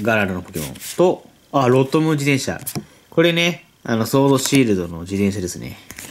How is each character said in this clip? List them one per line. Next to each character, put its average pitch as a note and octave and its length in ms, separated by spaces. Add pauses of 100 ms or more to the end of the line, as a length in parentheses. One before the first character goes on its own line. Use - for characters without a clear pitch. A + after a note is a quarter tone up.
ガ A2 160
ラ G#2 80
ル F#2+ 80
の F2+ 80
ポ E2+ 100
ケ D#2+ 100
モ D2+ 60
ン。 C2 80 (220)
と、 - 320 (240)
あ、 C3+ 160
ロ C3 160
ト D#3 160
ム D#3 120
自 C#3+ 120
転 C#3 140
車。 F#2+ 200 (520)
こ - 120
れ E3+ 120
ね、 E3+ 320 (180)
あ A#2 120
の、 A2 100
ソ C3+ 200
ー C#3 40
ド C3+ 80
シ C3+ 240
ー B2 40
ル G#2+ 100
ド F2 120
の E2+ 120
自 F2+ 160
転 G2 140
車 G2 120
で F2 60
す - 100
ね。 - 180 (340)